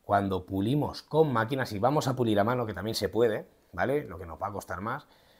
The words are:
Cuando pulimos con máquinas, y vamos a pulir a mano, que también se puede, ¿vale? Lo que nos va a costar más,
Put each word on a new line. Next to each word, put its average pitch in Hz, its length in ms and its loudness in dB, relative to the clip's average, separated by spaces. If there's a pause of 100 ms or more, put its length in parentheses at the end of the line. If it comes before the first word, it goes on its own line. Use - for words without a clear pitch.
Cuando 98 420 2
pulimos 104 560 0
con 151 320 2
máquinas, 120 380 0
y 104 80 -6
vamos 131 280 2
a 131 80 0
pulir 113 240 4
a 98 40 4
mano, 120 240 0
que 101 80 -8
también 101 180 -6
se 101 160 -2
puede, 110 380 2 (260)
¿vale? 120 300 0
Lo 87 160 -14
que 90 80 -12
nos 80 120 -14
va 98 100 -6
a - 20 -8
costar 92 300 -8
más, 120 260 -8 (320)